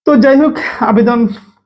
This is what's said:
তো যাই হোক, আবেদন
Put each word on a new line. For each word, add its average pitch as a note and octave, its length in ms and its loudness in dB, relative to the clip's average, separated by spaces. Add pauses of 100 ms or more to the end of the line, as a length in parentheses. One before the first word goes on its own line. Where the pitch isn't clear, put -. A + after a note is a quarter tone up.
তো D4 120 2
যাই C4+ 200 4
হোক, D4+ 180 0 (260)
আবেদন A3+ 480 0 (380)